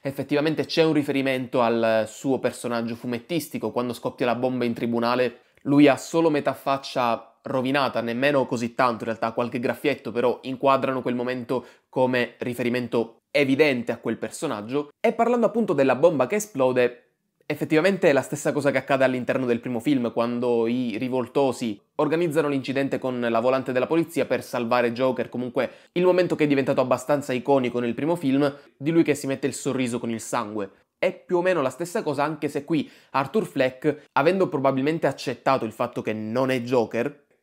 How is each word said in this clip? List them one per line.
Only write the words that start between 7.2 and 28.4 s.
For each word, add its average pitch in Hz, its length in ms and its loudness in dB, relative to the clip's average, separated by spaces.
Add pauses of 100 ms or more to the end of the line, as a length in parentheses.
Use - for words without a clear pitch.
rovinata, 131 580 -2
nemmeno 127 460 0
così 120 280 -4
tanto 120 300 2
in 113 60 -4
realtà, 113 220 -4
qualche 123 280 -4
graffietto, 127 500 -2
però 120 340 0
inquadrano 131 580 0
quel 123 120 -2
momento 123 520 -4 (240)
come 127 480 0
riferimento 120 800 -2 (140)
evidente 135 600 2
a 113 60 -8
quel 113 180 -4
personaggio. 123 720 -6 (120)
E 226 120 2
parlando 233 320 2
appunto 208 300 2
della 131 220 4
bomba 139 300 4
che 196 100 -2
esplode, 127 760 0 (320)
effettivamente 165 640 2
è 147 40 8
la 135 100 4
stessa 147 300 -4
cosa 139 180 0
che 131 80 2
accade 131 260 2
all'interno 127 420 0
del 117 140 2
primo 120 200 -6
film, 120 320 0
quando 120 540 0
i 117 300 -2
rivoltosi 123 840 -2 (180)
organizzano 156 520 0
l'incidente 135 500 -2
con 127 220 -4
la 113 200 0
volante 131 320 0
della 127 140 0
polizia 156 400 0
per 120 160 0
salvare 120 500 0
Joker, 123 360 -2
comunque 123 420 -4 (220)
il 175 120 2
momento 180 300 2
che 151 100 0
è 151 40 4
diventato 135 320 2
abbastanza 131 520 0
iconico 123 460 0
nel 120 160 -2
primo 147 220 -2
film, 139 360 2 (240)